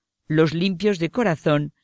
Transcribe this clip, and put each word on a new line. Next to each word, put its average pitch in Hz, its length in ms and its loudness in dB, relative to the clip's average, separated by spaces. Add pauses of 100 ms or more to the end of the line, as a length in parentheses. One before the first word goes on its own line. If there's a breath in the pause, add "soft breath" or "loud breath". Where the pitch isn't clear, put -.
(280)
los 156 280 2
limpios 190 440 -2
de 165 120 -2
corazón, 151 640 0 (120)